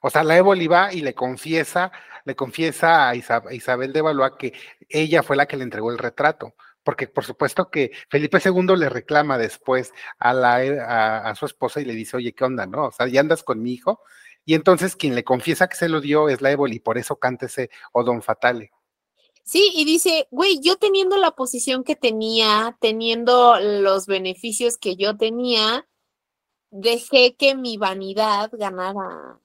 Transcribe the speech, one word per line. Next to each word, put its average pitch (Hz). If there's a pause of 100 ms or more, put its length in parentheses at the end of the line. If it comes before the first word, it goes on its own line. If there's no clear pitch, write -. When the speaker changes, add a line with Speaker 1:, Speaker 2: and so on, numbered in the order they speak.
Speaker 1:
O 135
sea, 156
la 160
Éboli 185
va 180
y 175
le 135
confiesa, 156 (340)
le 135
confiesa 156
a 123
Isa-, 120
a -
Isabel 127
de 156
Valois 139
que 127 (360)
ella 156
fue 139
la 143
que 143
le 131
entregó 113
el 117
retrato, 139 (280)
porque 139
por -
supuesto 151
que 139 (180)
Felipe 151
segundo 185
le 160
reclama 147
después 123 (240)
a 120
la, 123
a, 113
a 104
su -
esposa 139
y 143
le 120
dice, 113
"Oye, 120
¿qué -
onda, 127
no? 117
O 113
sea, 127
¿ya 127
andas 156
con 113
mi 120
hijo?". 190 (420)
Y 156
entonces 175
quien 139
le 120
confiesa 156
que -
se 175
lo 156
dio 147
es 131
la 135
Éboli, 139
por 113
eso 120
canta 127
ese 123 (220)
O 120
Don 120
Fatale. 117 (720)
Speaker 2:
Sí, 392
y 311
dice, 320
"Güey, 339
yo 330
teniendo 392
la 359
posición 254
que 294
tenía, 220
teniendo 233
los 196
beneficios 202
que 185
yo 196
tenía, 226 (840)
dejé 233
que 277
mi 247
vanidad 202
ganara". 185